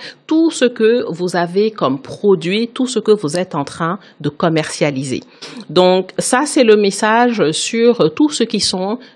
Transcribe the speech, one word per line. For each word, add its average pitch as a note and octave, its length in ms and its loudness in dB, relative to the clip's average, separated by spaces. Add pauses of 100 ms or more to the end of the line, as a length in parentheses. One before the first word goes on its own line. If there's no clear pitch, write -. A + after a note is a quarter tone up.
(280)
tout D#4+ 220 2
ce C4+ 160 -2
que A#3+ 460 2
vous F3 240 -4
avez F#3 360 0
comme C#3 300 -2
produit, G3 680 0
tout B3 180 -4
ce A#3 120 -2
que G#3+ 120 0
vous E3 260 0
êtes F#3 160 -4
en D3 120 -2
train F3 340 -6 (220)
de D3+ 80 -2
commercialiser. D3 920 -2 (500)
Donc, F#3 480 4
ça, - 280 0
c'est C#4+ 180 2
le A3 120 6
message G#3+ 760 2
sur A#3 640 2
tous D4+ 140 2
ceux B3 160 -2
qui G#3+ 140 -4
sont G3 380 -4 (180)